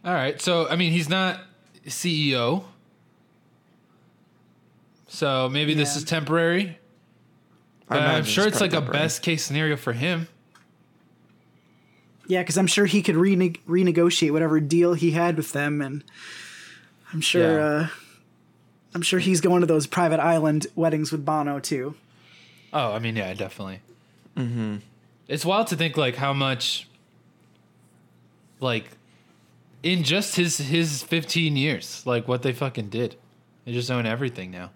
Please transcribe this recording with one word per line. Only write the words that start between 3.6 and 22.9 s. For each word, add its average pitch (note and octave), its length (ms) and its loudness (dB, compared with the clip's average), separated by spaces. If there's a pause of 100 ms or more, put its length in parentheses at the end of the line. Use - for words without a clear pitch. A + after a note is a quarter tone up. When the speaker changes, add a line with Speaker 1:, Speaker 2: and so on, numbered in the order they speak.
Speaker 1:
So C3 420 0
maybe D3 240 0
this D3 200 0
Speaker 2:
Yeah. C#3+ 40 -4
Speaker 1:
is D3 80 -6
temporary. E3 640 0
Speaker 3:
I D#3+ 80 -16 (1120)
Speaker 1:
But C#3 80 0
I'm D3 80 2
Speaker 3:
imagine D#3 260 2
Speaker 1:
sure G3+ 160 4
Speaker 3:
it's G#3+ 80 0
Speaker 1:
it's, A3 60 2
like, F3+ 100 2
Speaker 3:
probably D#3 140 0
Speaker 1:
a - 60 -6
Speaker 3:
temporary. C#3+ 140 0
Speaker 1:
best - 160 -4
case D#3+ 220 -2
scenario D3+ 320 -2
for C3 160 -6
him. E3 380 -4 (2000)
Speaker 2:
Yeah, F#3 160 0
'cause E3 140 -2
I'm F#3+ 100 4
sure G3+ 180 4
he F#3 160 2
could E3 160 2
rene-, F3+ 400 4 (100)
renegotiate E3+ 640 4
whatever D#3 300 2
deal E3+ 320 4
he D#3+ 180 2
had E3+ 240 2
with D#3 160 -4
them, D3 300 -2
and C#3 240 -8 (1040)
I'm D#3+ 80 -4
sure, E3 400 2
Speaker 1:
Yeah. D3+ 60 2
Speaker 2:
uh, D3+ 220 0 (1080)
I'm F3 60 -4
sure F#3 180 0
he's F3 220 2
going F3+ 180 6
to F3 80 4
those D#3 200 2
private E3 340 2
island D#3 520 2
weddings D#3 380 0
with D3+ 140 -4
Bono C#3+ 340 -2
too. C#3 360 -6 (760)
Speaker 1:
Oh, B2 220 0